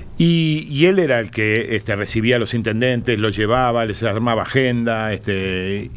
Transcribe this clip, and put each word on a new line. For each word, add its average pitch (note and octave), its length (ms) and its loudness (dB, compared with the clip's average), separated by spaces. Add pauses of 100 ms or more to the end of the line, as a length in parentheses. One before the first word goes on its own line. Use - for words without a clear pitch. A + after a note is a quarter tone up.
(180)
Y, D#3+ 500 2
y D3 160 2
él F#3+ 140 6
era C3+ 200 2
el A2 120 -4
que, A2 460 0
este, G#2+ 200 -2
recibía A2+ 400 0
a - 20 2
los G#2+ 140 -2
intendentes, A#2 680 0
los G#2+ 160 0
llevaba, A#2 520 0
les G2+ 160 -4
armaba A2 400 0
agenda, A#2 720 0
este, F#2+ 840 -4